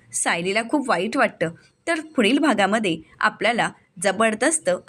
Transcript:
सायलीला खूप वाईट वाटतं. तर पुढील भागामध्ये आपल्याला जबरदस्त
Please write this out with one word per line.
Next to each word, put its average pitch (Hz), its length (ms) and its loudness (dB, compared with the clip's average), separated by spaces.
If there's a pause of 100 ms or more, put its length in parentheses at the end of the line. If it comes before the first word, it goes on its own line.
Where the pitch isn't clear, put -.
(140)
सायलीला 196 480 -2 (100)
खूप 262 180 0
वाईट 202 280 0
वाटतं. 185 320 0 (380)
तर 330 120 0
पुढील 262 380 0
भागामध्ये 208 600 0 (220)
आपल्याला 208 500 0 (340)
जबरदस्त 214 640 0 (200)